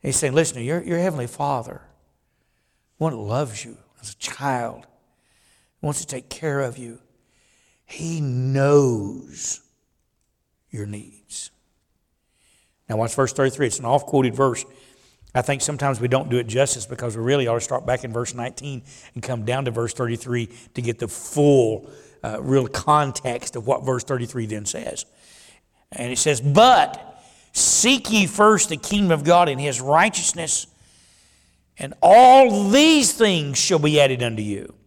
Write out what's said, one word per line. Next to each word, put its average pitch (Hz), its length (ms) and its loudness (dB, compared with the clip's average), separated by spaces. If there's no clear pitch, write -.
He's 135 160 -4
saying, 135 160 -2
"Listen, 143 280 0
your, 151 220 -4
your 170 160 -4
heavenly 156 280 -4
Father, 139 540 -6
one 156 160 -2
that 110 60 -10
loves 110 440 -6
you 117 140 -18
as 107 100 -18
a - 60 -20
child, 127 720 -6
wants 147 200 -4
to - 40 -12
take 127 240 -12
care 143 300 -4
of 120 180 -6
you, 120 220 -16
he 165 340 -8
knows 131 1400 0
your 104 160 -12
needs." - 680 -16
Now 110 100 -4
watch 113 160 -2
verse 135 200 0
thirty-three. 135 340 0
It's - 120 -6
an 127 60 -10
oft-quoted 131 480 0
verse. 127 320 -2
I 123 80 0
think 139 180 -4
sometimes 139 380 -2
we 123 80 -2
don't 135 200 0
do 123 100 -2
it 120 100 -2
justice 127 400 -2
because 117 280 -8
we 113 60 -8
really 131 240 0
ought 117 80 0
to 117 80 -2
start - 240 -6
back 127 180 -2
in 117 80 -10
verse 120 220 -6
nineteen 127 480 -10
and 120 80 -12
come 117 240 -8
down 131 200 -4
to 123 60 -4
verse 117 220 -4
thirty-three 120 540 -4
to 127 80 -8
get 120 160 -4
the 117 100 -6
full, 135 800 2
uh, 110 180 -8
real 131 260 0
context 135 880 -2
of 113 120 -8
what 131 160 0
verse 127 200 -2
thirty-three 117 440 -6
then 104 180 -8
says. - 400 -10
And 123 200 -8
it 123 60 -6
says, 139 240 0
"But 175 640 4
seek - 580 0
ye 208 140 4
first 208 440 4
the 156 80 -4
kingdom 202 340 0
of 147 120 0
God 175 260 6
and 135 120 -4
his 135 180 -4
righteousness, 165 840 0
and 135 240 -12
all 220 720 8
these 294 420 4
things 165 460 0
shall - 180 2
be 151 240 4
added 131 220 2
unto 113 180 -4
you." 104 320 -8